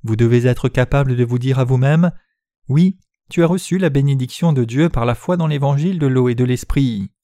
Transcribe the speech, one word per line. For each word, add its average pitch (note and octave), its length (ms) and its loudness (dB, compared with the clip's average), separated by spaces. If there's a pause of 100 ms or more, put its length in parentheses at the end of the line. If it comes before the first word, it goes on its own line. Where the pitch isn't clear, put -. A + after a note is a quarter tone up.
vous A2 120 -2
devez A#2+ 320 4
être B2+ 200 0
capable B2+ 480 0
de B2 80 4
vous A#2+ 140 -2
dire C3 220 -2
à C3 40 2
vous-même : « C#3 480 2 (580)
Oui, E3+ 280 2 (320)
tu F3 140 0
as E3 40 4
reçu F3 300 -2
la F3 140 0
bénédiction C#3 600 0
de B2+ 120 0
Dieu C3+ 260 0
par A#2 160 -2
la A#2+ 80 0
foi F3+ 240 -4
dans E3 80 -2
l'évangile D3 540 -2
de C#3+ 80 0
l'eau B2+ 200 2
et A#2+ 60 0
de A#2+ 100 0
l'esprit. » B2 680 -2 (120)